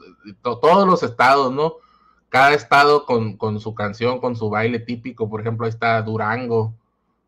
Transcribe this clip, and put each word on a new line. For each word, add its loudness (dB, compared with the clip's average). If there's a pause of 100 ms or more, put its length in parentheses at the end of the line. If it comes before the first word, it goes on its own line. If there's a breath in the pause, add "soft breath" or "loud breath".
(420)
to-, -6
todos 4
los 2
estados, 2
¿no? -2 (520 soft breath)
Cada 4
estado 4
con, -2
con -4
su -10
canción, -4
con -4
su -4
baile -2
típico. -10
Por -8
ejemplo, -6
ahí -4
está -2
Durango, -4 (540)